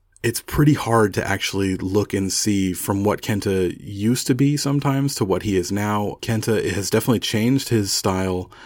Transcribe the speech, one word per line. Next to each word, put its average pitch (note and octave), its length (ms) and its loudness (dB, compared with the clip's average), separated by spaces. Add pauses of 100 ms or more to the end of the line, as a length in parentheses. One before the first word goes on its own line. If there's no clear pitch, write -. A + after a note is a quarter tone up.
(220)
it's A#2 180 -2
pretty D3 340 4
hard A2+ 400 2
to - 120 -2
actually G2 500 -2
look G2 380 -2
and G2 180 0
see G2 400 0
from G2 300 -2
what G#2 200 0
Kenta F#2+ 580 0
used G#2 480 -2
to C#3 60 4
be C#3 220 2
sometimes C#3 600 0
to - 80 0
what F#2 180 0
he G2+ 140 0
is F3 160 0
now. G#2 500 -2
Kenta A2 500 0
has F#2+ 180 -4
definitely A2 300 2
changed A#2+ 500 0
his G#2+ 220 0
style, F#2 580 -2 (160)